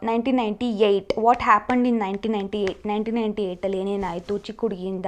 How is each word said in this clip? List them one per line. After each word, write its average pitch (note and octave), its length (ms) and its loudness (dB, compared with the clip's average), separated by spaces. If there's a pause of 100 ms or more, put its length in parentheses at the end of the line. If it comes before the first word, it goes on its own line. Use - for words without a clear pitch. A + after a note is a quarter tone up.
ನೈನ್ಟೀನ್ A#3 340 2
ನೈಂಟಿ A3+ 320 -2
ಏಯ್ಟ್. G3+ 440 2
What A3+ 240 4
happened B3 560 4
in A3+ 100 0
nineteen G3+ 380 -2
ninety-eight? G3 460 -4
ನೈನ್ಟೀನ್ G#3+ 280 -2
ನೈಂಟಿ G#3+ 280 -2
ಏಯ್ಟಲ್ಲಿ F#3+ 340 -4
ಏನೇನಾಯ್ತು G3 600 -4
ಚಿಕ್ಕ G#3+ 240 -10
ಹುಡುಗಿಯಿಂದ? F#3+ 460 -4